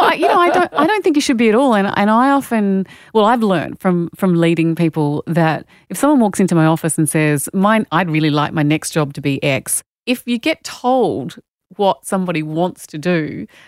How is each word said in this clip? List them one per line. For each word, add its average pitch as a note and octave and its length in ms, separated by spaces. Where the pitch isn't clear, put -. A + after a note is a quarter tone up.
I, E4 80
you - 140
know, G4 120
I F4 100
don't, F4+ 240
I D#4 140
don't G#4 160
think D#4 140
you C#4+ 40
should B3+ 160
be A3+ 120
at G#3 60
all. B3+ 200
And, G3 120
and G#3 120
I B3 220
often, G#3 560
well, G#3+ 120
I've A3+ 180
learned E3 360
from, F3 360
from F#3 200
leading E3 380
people D3+ 540
that D#3+ 380
if F#3 80
someone C#4+ 220
walks G#3 200
into F#3 160
my D#3 100
office D#3+ 320
and D#3 100
says, D3+ 460
"Mine, G#3+ 380
I'd E3+ 180
really D#3 220
like D3 220
my D#3 100
next D3+ 280
job C#3+ 240
to D3 60
be C#3 220
X," - 400
if B3 180
you A#3+ 140
get - 240
told F3+ 720
what G3 280
somebody F3+ 360
wants D#3 460
to D#3 100
do, D#3+ 480